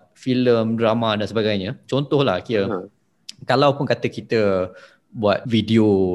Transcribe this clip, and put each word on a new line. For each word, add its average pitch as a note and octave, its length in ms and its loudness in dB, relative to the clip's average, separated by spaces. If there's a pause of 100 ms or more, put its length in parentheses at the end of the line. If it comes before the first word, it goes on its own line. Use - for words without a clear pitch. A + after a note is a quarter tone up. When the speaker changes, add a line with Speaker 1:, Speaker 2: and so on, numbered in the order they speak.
(140)
Speaker 1:
filem, A#2 640 0
drama A2 400 0
dan G#2 80 -4
sebagainya. G#2 480 -2 (160)
Contohlah, C3+ 560 0
kira, G#2 240 -2
Speaker 2:
Ha. G2 80 -4 (720)
Speaker 1:
kalau C#3 240 4
pun C#3 80 -6
kata B2 240 -2
kita G#2 640 -2 (400)
buat G#2 320 0
video, A2+ 440 2 (280)